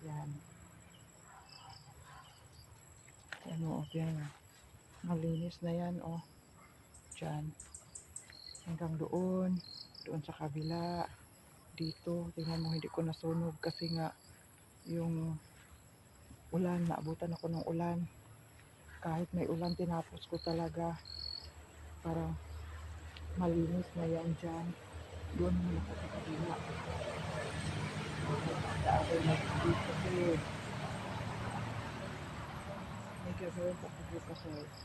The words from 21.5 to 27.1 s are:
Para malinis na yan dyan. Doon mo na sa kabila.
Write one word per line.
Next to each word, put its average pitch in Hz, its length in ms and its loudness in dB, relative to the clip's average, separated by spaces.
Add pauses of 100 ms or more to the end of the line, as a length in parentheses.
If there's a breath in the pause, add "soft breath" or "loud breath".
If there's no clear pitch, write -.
Para 165 320 2 (1080)
malinis 170 560 6
na 170 120 2
yan 165 220 2 (120)
dyan. 165 260 -2 (720)
Doon 90 160 6
mo - 200 4
na - 100 2
sa - 100 -4 (140)
kabila. 160 460 -2 (2250)